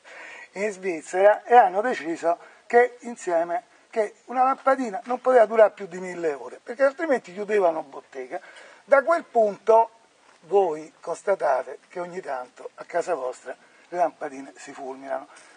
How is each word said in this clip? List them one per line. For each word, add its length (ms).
in 180
Svizzera, 720
e 140
hanno 240
deciso 580
che 340
insieme, 640
che 240
una 180
lampadina 640
non 140
poteva 240
durare 280
più 160
di 100
mille 360
ore, 280
perché 220
altrimenti 480
chiudevano 500
bottega. 580
Da 180
quel 220
punto 680
voi 580
constatate 760
che 120
ogni 200
tanto 540
a 100
casa 300
vostra 400
le 80
lampadine 600
si 160
fulminano. 560